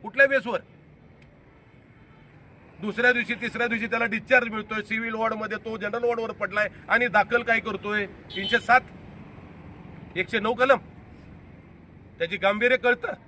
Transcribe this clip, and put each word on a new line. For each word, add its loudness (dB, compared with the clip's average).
कुठल्या 2
बेसवर? 0
दुसऱ्या 2
दिवशी, -2
तिसऱ्या -2
दिवशी -2
त्याला 0
डिस्चार्ज 2
मिळतोय, -6
सिव्हिल -6
वॉर्डमध्ये -4
तो -6
जनरल -4
वॉर्डवर -2
पडलाय -2
आणि 2
दाखल 2
काय 2
करतोय? -4
तीनशे -4
सात, 6
एकशे -2
नऊ 0
कलम, 6
त्याची -4
गांभीर्य 4
कळतं? 0